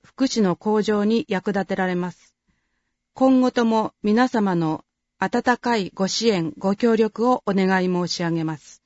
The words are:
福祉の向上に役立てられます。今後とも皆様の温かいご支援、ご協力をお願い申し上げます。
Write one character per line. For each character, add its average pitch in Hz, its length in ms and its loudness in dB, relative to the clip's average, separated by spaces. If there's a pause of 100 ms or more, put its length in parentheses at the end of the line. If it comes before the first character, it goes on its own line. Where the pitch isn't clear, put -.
福 - 220 -4
祉 247 160 0
の 180 160 2
向 214 260 0
上 208 220 0
に 220 240 0
役 196 240 -2
立 190 140 -2
て 190 100 -4
ら 190 100 -2
れ 185 80 -2
ま 180 180 -4
す。 - 220 -20 (800)
今 262 260 4
後 254 100 2
と 247 140 0
も 220 380 0
皆 226 260 2
様 202 260 0
の 160 300 -2 (340)
温 240 380 0
か 240 200 -2
い 196 160 -4
ご 190 140 -2
支 220 220 -2
援、 170 280 0
ご 196 200 -2
協 233 180 2
力 220 340 0
を 254 180 0
お 202 60 0
願 190 320 2
い 185 40 0
申 180 180 0
し - 160 -6
上 170 80 -2
げ 165 140 -2
ま 156 140 -6
す。 - 280 -20